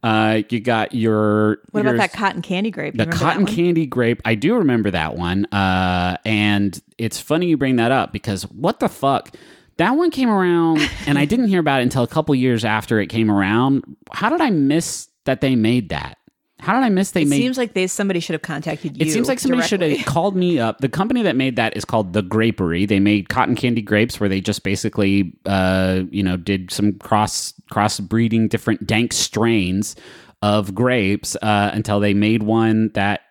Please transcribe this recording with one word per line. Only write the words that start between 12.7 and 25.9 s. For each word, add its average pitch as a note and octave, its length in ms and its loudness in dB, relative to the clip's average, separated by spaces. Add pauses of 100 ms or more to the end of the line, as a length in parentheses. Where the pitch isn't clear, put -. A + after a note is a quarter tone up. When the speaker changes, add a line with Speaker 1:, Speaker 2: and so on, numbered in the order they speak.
Speaker 1:
it F#2+ 60 -2
came A2+ 220 0
around. A2 540 2 (300)
How G#3 160 -2
did E4 100 0
I D4 120 2
miss D3+ 580 0 (160)
that C3 160 -2
they C3 160 2
made A2 320 2
that? C#2+ 260 -8 (460)
How F#3+ 160 0
did C4+ 80 2
I A#3 40 2
miss F#3+ 220 2
they F3+ 100 0
Speaker 2:
It C#3+ 80 2
Speaker 1:
made C#3+ 80 2
Speaker 2:
seems B3+ 200 0
like B3 160 -2
they, F#3 140 0
somebody F#3+ 320 -2
should E3 140 -6
have D3+ 80 -6
contacted D#3 560 -8
you D#3 80 0
Speaker 1:
It D#3 80 0
seems D3+ 160 0
like B3+ 100 -2
somebody B3+ 260 0
should G3+ 140 0
have D#3+ 120 2
Speaker 2:
directly. - 200 -2
Speaker 1:
called F3+ 240 0
me F3+ 240 2
up. A2+ 200 -2
The C3+ 100 0
company A3+ 320 -2
that D#3+ 160 0
made C3 180 0
that A2 220 0
is G2+ 80 -8
called G#2 260 -2
The G#2 100 0
Grapery. G2 640 0
They G2+ 140 2
made G2+ 300 2
cotton A#2+ 260 0
candy A#2 260 -2
grapes G#2 380 0
where G#2 80 0
they F#2+ 140 0
just G2+ 220 -4
basically, G2 680 0 (120)
uh, F#2 560 2 (100)